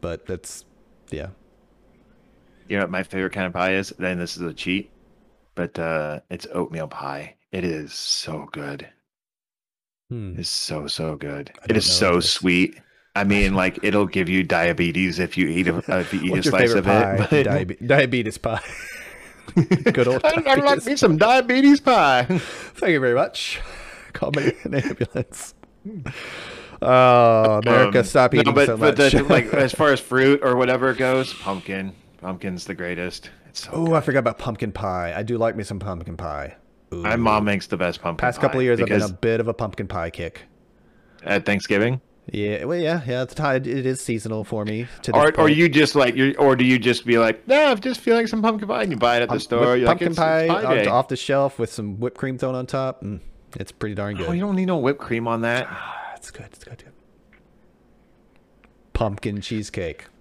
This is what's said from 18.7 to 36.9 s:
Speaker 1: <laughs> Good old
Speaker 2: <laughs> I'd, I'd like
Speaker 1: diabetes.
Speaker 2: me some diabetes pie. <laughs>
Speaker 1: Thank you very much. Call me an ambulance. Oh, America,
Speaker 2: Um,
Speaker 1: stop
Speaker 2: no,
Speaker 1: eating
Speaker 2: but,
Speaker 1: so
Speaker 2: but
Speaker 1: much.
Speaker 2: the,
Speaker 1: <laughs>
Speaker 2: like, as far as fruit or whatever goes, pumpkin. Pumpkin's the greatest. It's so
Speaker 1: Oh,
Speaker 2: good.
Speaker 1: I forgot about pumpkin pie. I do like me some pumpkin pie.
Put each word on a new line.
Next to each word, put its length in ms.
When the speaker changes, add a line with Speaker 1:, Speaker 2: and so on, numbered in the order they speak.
Speaker 1:
<laughs> 280
Good 160
old 120
Speaker 2:
<laughs> 40
I'd, 140
I'd 60
like 100
Speaker 1:
diabetes. 220
Speaker 2:
me 100
some 200
diabetes 640
pie. 440
<laughs> 60
Speaker 1:
Thank 640
you 80
very 160
much. 460
Call 240
me 160
an 100
ambulance. 760
Oh, 840
America, 340
Speaker 2:
Um, 60
Speaker 1:
stop 280
Speaker 2:
no, 80
Speaker 1:
eating 120
Speaker 2:
but, 120
Speaker 1:
so 120
Speaker 2:
but 200
Speaker 1:
much. 160
Speaker 2:
the, 100
Speaker 1:
<laughs> 60
Speaker 2:
like, 240
as 180
far 220
as 80
fruit 420
or 140
whatever 360
goes, 400
pumpkin. 600
Pumpkin's 440
the 80
greatest. 560
It's 180
so 80
Speaker 1:
Oh, 140
Speaker 2:
good. 80
Speaker 1:
I 60
forgot 180
about 200
pumpkin 320
pie. 440
I 80
do 140
like 180
me 80
some 160
pumpkin 380
pie. 380